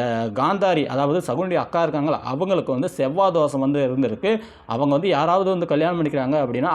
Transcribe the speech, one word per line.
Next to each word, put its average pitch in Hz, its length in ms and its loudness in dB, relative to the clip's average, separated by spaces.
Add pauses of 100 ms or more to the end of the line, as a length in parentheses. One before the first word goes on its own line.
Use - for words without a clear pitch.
(340)
காந்தாரி, 170 520 0
அதாவது 143 340 0
சகுனியுடைய 170 360 -2
அக்கா 160 260 -2
இருக்காங்களா, 151 400 0
அவங்களுக்கு 147 500 -2
வந்து 131 180 -2
செவ்வாய் 170 420 0
தோஷம் 147 280 2
வந்து 143 240 0
இருந்திருக்கு. 127 480 0 (340)
அவங்க 135 260 0
வந்து 156 160 2
யாராவது 175 420 2
வந்து 175 160 0
கல்யாணம் 165 340 0
பண்ணிக்கிறாங்க 147 380 0
அப்படின்னா 131 380 0